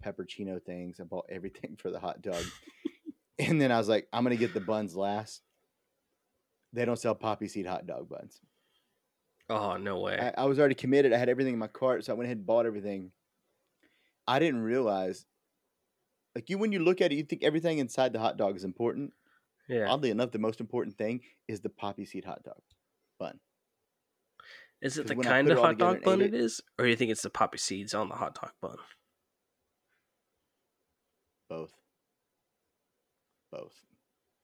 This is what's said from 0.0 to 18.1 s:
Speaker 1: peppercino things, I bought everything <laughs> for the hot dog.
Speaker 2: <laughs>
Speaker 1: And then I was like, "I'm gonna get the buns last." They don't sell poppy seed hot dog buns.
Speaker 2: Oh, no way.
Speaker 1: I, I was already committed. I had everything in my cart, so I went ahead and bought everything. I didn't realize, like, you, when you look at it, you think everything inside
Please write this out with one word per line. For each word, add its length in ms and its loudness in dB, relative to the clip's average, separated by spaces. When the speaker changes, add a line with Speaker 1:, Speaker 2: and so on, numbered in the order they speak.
Speaker 1:
peppercino 580 -8
things, 380 -12
I 40 -14
bought 240 -8
everything 480 -12
<laughs> 40 -20
for 100 -6
the 100 -8
hot 220 -8
dog. 260 -4
Speaker 2:
<laughs> 40 -12
Speaker 1:
And 200 2
then 100 4
I 80 4
was 100 2
like, 240 2
"I'm 120 0
gonna 120 2
get 180 0
the 60 -2
buns 360 -2
last." 460 -4
They 120 -2
don't 140 0
sell 160 -2
poppy 340 -4
seed 180 -6
hot 200 -6
dog 240 -8
buns. 300 -16
Speaker 2:
Oh, 280 -2
no 240 -4
way. 180 -2
Speaker 1:
I, 60 -2
I 40 2
was 120 2
already 160 6
committed. 380 4
I 40 6
had 120 2
everything 260 2
in 40 -2
my 100 -4
cart, 360 0
so 80 -4
I 40 -4
went 100 -4
ahead 120 -6
and 80 -12
bought 200 4
everything. 460 -6
I 140 2
didn't 220 2
realize, 640 0
like, 160 -8
you, 80 0
when 140 2
you 80 2
look 200 6
at 120 6
it, 20 2
you 80 0
think 220 -8
everything 340 2
inside 340 2